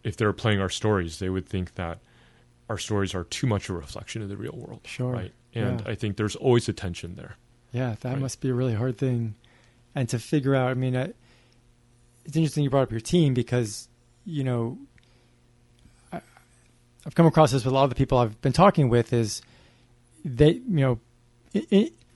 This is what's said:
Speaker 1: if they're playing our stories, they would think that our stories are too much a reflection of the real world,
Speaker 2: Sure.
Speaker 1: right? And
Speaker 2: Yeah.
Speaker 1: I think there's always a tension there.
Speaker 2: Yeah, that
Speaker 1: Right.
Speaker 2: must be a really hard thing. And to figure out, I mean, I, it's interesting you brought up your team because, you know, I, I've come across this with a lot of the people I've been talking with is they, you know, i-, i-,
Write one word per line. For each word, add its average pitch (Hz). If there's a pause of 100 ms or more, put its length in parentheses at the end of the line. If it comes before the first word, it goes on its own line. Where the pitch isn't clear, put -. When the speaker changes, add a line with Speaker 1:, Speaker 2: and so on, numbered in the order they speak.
Speaker 1:
if 107
they're 104
playing 104
our 95
stories, 90
they 92
would 92
think 92
that 85 (720)
our 107
stories 98
are 90
too -
much 104
a 98
reflection -
of 101
the 101
real 101
world, -
Speaker 2:
Sure. 127
Speaker 1:
right? 92 (200)
And 113
Speaker 2:
Yeah. 107
Speaker 1:
I 107
think 104
there's 107
always 123
a 104
tension 87
there. 85 (360)
Speaker 2:
Yeah, 120
that 123
Speaker 1:
Right. 135
Speaker 2:
must 135
be 135
a 131
really 123
hard 120
thing. 117 (580)
And 131
to 127
figure 139
out, 127
I -
mean, 127
I, 135 (1120)
it's 151
interesting 156
you 143
brought 135
up 123
your 110
team 160
because, 120 (360)
you 151
know, 123 (1300)
I, 170 (840)
I've 147
come 170
across 156
this 127
with 127
a -
lot 135
of 139
the 120
people 135
I've 113
been 131
talking 170
with 117
is 113 (840)
they, 147
you 254
know, 135 (540)
i-, -
i-, 220 (240)